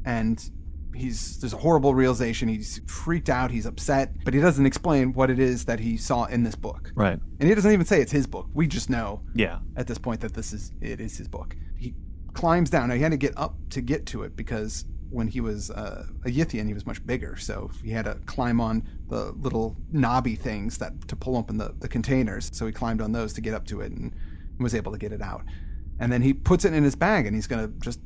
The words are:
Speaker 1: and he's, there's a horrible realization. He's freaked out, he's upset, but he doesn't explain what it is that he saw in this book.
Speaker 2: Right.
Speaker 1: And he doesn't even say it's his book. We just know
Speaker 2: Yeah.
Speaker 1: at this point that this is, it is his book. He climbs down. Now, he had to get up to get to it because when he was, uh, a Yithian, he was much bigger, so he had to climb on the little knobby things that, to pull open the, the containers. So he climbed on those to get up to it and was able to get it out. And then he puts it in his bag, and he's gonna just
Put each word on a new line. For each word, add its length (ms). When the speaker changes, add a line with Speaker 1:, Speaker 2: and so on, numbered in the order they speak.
Speaker 1:
and 480
he's, 460
there's 140
a 40
horrible 380
realization. 540
He's 360
freaked 440
out, 220
he's 140
upset, 480
but 80
he 80
doesn't 240
explain 480
what 160
it 100
is 260
that 140
he 160
saw 300
in 180
this 120
book. 380
Speaker 2:
Right. 240
Speaker 1:
And 100
he 60
doesn't 160
even 140
say 160
it's 100
his 160
book. 260
We 140
just 220
know 320
Speaker 2:
Yeah. 260
Speaker 1:
at 100
this 100
point 240
that 120
this 180
is, 300
it 180
is 180
his 120
book. 260
He 180
climbs 360
down. 200
Now, 60
he 60
had 120
to 40
get 200
up 180
to 100
get 260
to 160
it 120
because 480
when 160
he 120
was, 320
uh, 340
a 40
Yithian, 380
he 60
was 120
much 200
bigger, 320
so 340
he 100
had 140
to 100
climb 340
on 240
the 260
little 440
knobby 440
things 440
that, 280
to 80
pull 220
open 200
the, 220
the 80
containers. 680
So 120
he 80
climbed 280
on 120
those 200
to 80
get 120
up 140
to 140
it 120
and 200
was 140
able 180
to 60
get 160
it 80
out. 220
And 120
then 120
he 100
puts 320
it 80
in 100
his 120
bag, 320
and 80
he's 120
gonna 200
just 260